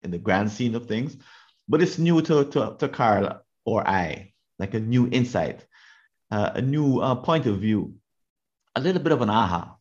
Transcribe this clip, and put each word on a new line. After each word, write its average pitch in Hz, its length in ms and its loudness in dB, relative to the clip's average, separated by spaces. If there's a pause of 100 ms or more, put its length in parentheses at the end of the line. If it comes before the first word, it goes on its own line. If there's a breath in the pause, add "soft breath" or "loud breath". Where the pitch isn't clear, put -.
in 90 80 -10
the 87 80 -6
grand 104 340 0
scheme 120 220 -2
of 120 100 -6
things, 120 320 -6 (540 loud breath)
but 156 100 4
it's - 160 2
new 165 240 4
to, 151 240 4
to, 135 340 -2
to 143 120 -2
Carl 104 520 0 (220)
or 110 240 0
I, 92 460 -4 (240)
like 98 160 -8
a 113 60 0
new 120 300 2
insight, 98 540 -2 (680 soft breath)
uh, 104 260 0
a - 40 -4
new, 139 400 0
uh, 127 140 0
point 139 320 -2
of 101 140 -2
view, 107 340 -2 (800)
a - 80 -2
little 180 180 0
bit 156 120 2
of 127 100 2
an 107 80 2
aha. 92 500 0